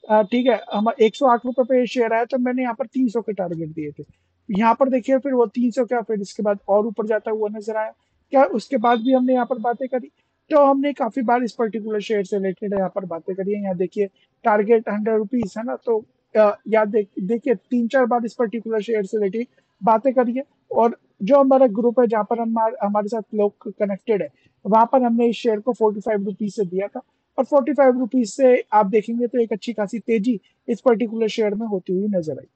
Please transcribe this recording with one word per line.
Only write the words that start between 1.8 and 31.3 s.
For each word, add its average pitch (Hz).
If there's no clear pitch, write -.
share 226
आया, 233
तो 262
मैंने 247
यहाँ 240
पर 226
तीन 254
सौ 214
के 208
target 170
दिए 151
थे। 147
यहाँ 226
पर 269
देखिए, 262
फिर 269
वो 240
तीन 240
सौ 247
क्या, 240
फिर 208
इसके 202
बाद 208
और 208
ऊपर 220
जाता 214
हुआ 214
नजर 214
आया। 220
क्या 269
उसके 277
बाद 240
भी 240
हमने 254
यहाँ 247
पर 254
बातें 240
करी? 254
तो 285
हमने 277
काफी 262
बार 240
इस 220
particular 214
शेयर 202
से 202
related 196
यहाँ 190
पर 190
बातें 170
करी 196
है। 208
यहाँ 190
देखिए, 190
target 220
hundred 214
rupees 220
है 226
ना, 254
तो, 226
अ, 208
याद 214
देख-, 208
देखिए, 233
तीन 240
चार 262
बार 240
इस 214
particular 220
शेयर 214
से 220
related 214
बातें 226
करी 240
है। 269
और 233
जो 269
हमारा 269
group 226
है, 240
जहाँ 208
पर 226
हमार-, 226
हमारे 208
साथ 226
लोग 208
connected 202
है, 147
वहां 220
पर 254
हमने 233
इस 226
शेयर 220
को 240
फ़ोर्टी 214
फ़ाइव 202
रुपीज 202
से 208
दिया 185
था, -
और 262
फ़ोर्टी 277
फ़ाइव 254
रुपीज 247
से 254
आप 208
देखेंगे 233
तो 247
एक 226
अच्छी 220
खासी 208
तेजी 226
इस 233
particular 226
शेयर 208